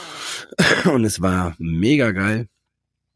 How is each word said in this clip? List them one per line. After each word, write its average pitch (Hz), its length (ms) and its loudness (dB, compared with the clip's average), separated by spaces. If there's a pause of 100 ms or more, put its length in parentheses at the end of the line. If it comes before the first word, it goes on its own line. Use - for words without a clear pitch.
(580)
<clears throat> - 280 2
Und 131 200 4
es 98 160 -2
war 92 360 0
mega 107 540 2
geil, 104 360 -2 (680)